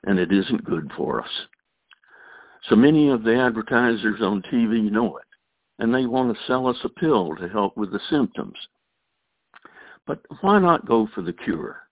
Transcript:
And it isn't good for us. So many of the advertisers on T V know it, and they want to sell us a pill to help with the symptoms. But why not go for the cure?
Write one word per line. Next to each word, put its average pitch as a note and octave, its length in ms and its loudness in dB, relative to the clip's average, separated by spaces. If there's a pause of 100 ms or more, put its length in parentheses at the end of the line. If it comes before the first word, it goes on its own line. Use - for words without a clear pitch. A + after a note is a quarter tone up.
And G2 100 2
it F2+ 140 0
isn't G2+ 320 0
good D#2 320 -6
for B1 260 -4
us. - 80 -16 (1400)
So B2 60 4
many D3 360 6
of A#2 120 0
the A2+ 160 2
advertisers A2+ 840 0
on G2 280 0
T A#2 160 2
V G#2+ 240 0
know A2 280 -2
it, - 80 -20 (520)
and A2+ 160 0
they C3 120 0
want B2 280 0
to - 120 -12
sell B2+ 200 0
us B2 160 -2
a - 60 -6
pill G2 480 0
to F2+ 120 -10
help G2+ 280 -2
with G2+ 160 -6
the G2+ 80 -4 (100)
symptoms. C3+ 460 -2 (1500)
But - 140 -8 (200)
why G3+ 180 4
not F3 280 2
go A2+ 280 2
for G2+ 60 -6
the F2 140 -6
cure? D#2 580 -8